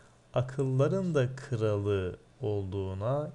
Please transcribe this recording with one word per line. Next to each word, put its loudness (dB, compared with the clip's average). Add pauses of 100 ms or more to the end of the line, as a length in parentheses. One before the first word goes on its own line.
(320)
akılların 2
da 2
kralı 0 (220)
olduğuna -2